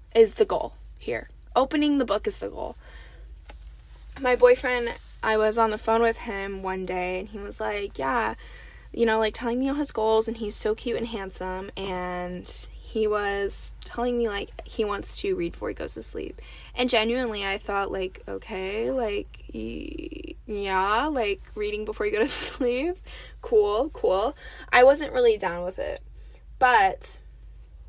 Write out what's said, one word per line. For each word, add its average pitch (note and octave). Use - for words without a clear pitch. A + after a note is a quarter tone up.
is A3+
the G#3+
goal -
here. -
Opening D4
the C4
book -
is G3
the -
goal. -
My B3+
boyfriend, B3
I G#3+
was G#3+
on A3+
the G#3+
phone A3+
with A3+
him G3
one F#3+
day, F3+
and G#3+
he G#3
was G3+
like, G#3
"Yeah," A#3
you A#3
know, A3
like, G#3+
telling B3
me C4+
all C#4+
his C#4+
goals, A3
and A3+
he's A3
so A3
cute A#3
and A#3
handsome, F#3+
and F3+
he -
was G3+
telling A#3+
me, A#3
like, G3+
he -
wants G3+
to F#3+
read F3
before -
he -
goes -
to -
sleep. -
And B3
genuinely, A3+
I G3
thought, G3
like, F#3+
"Okay, G3
like, G#3+
y-, -
yeah, G3+
like, A3+
reading G#3
before G#3+
you G#3
go G#3
to B3
<laughs> -
sleep, C4+
cool, G#3+
cool." G#3
I B3
wasn't D4
really A#3+
down F3
with -
it, -
but A3+